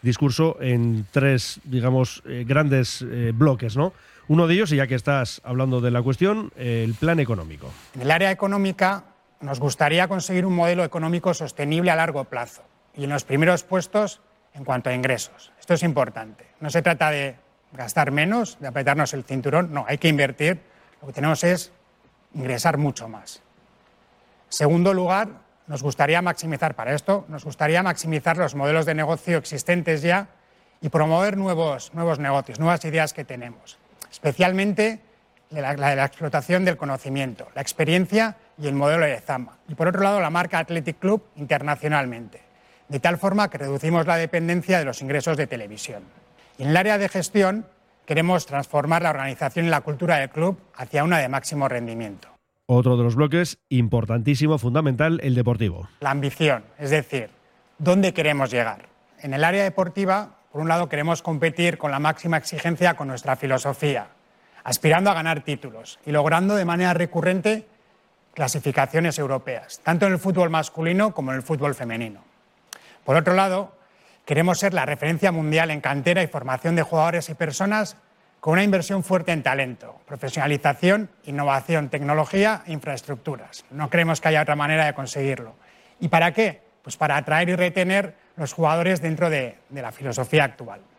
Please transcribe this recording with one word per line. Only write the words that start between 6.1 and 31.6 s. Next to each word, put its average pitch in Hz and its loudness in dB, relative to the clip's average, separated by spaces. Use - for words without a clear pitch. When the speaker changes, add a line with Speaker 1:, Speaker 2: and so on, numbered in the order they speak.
Speaker 1:
eh, 117 -2
el 113 -2
plan 160 2
económico. 80 -4
Speaker 2:
En 127 -10
el 139 2
área 185 4
económica 196 0
nos 135 -6
gustaría 151 2
conseguir 185 -2
un 185 2
modelo 175 2
económico 170 -2
sostenible 165 -2
a 160 4
largo 160 -2
plazo - -10
y 143 -6
en 139 -4
los 143 -2
primeros 160 2
puestos 190 -2
en 139 -14
cuanto 127 -2
a 127 0
ingresos. 127 -4
Esto - 0
es 165 2
importante. 123 -2
No 151 -6
se 160 0
trata 165 2
de 139 -4
gastar 135 0
menos, 190 0
de 143 -10
apretarnos 139 0
el 135 -8
cinturón, 147 -2
no, 135 -4
hay 135 -2
que 165 2
invertir. 147 0
Lo 139 -16
que 131 -14
tenemos 147 0
es 180 0
ingresar 131 -2
mucho 139 -2
más. 107 -18
Segundo 170 4
lugar, 185 0
nos 143 -8
gustaría 156 2
maximizar 160 -2
para 120 -4
esto, 196 0
nos 151 -12
gustaría 156 2
maximizar 165 0
los 165 0
modelos 147 0
de 160 0
negocio 156 0
existentes 156 -2
ya 180 2
y 156 -4
promover 170 2
nuevos, 165 -2